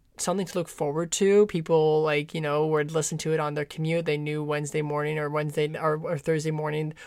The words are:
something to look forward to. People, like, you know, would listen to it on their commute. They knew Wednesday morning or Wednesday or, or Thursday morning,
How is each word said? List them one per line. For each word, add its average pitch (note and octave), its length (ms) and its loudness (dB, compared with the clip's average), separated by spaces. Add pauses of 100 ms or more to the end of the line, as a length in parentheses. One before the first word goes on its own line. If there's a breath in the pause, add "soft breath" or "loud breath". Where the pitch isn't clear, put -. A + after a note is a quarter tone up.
(180)
something F#3 280 -2
to - 120 -6
look E3+ 100 -2
forward D#3 460 -4
to. G3+ 340 6
People, D#3 560 2
like, D3+ 300 0
you D#3+ 80 -2
know, D3+ 260 2
would D3+ 240 2
listen D#3+ 280 -2
to D#3 140 -2
it D#3 60 2
on D3 140 -2
their D3 120 -2
commute. D#3+ 400 -2
They D3+ 120 0
knew D3+ 260 -2
Wednesday D3 380 -2
morning D3+ 380 -2
or D3 100 -2
Wednesday D3+ 480 0
or, D#3 200 0
or D#3+ 200 -4
Thursday D#3 340 0
morning, D3+ 420 -2 (140 loud breath)